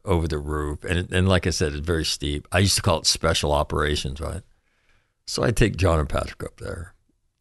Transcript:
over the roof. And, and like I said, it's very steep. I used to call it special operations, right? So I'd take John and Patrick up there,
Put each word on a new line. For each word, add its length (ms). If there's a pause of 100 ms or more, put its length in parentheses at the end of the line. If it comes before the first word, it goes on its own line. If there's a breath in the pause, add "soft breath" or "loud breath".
over 220
the 100
roof. 460
And, 280
and 160
like 200
I 40
said, 220
it's 120
very 200
steep. 460
I 80
used 160
to 60
call 180
it 60
special 460
operations, 680
right? 220 (840)
So 180
I'd 120
take 220
John 220
and 100
Patrick 340
up 140
there, 360 (480)